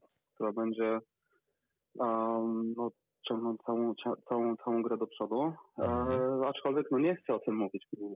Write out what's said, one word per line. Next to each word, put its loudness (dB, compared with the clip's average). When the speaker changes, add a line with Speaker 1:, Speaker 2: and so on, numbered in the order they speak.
Speaker 1:
która -2
będzie, 0
em, 0
no, -2
ciągnąć -2
całą, 0
cia-, -4
całą, 2
całą 0
grę 0
do 0
przodu. -2
Speaker 2:
Mhm. 2
Speaker 1:
E, 2
aczkolwiek, 0
no, 4
nie 4
chcę -2
o 0
tym -2
mówić, -2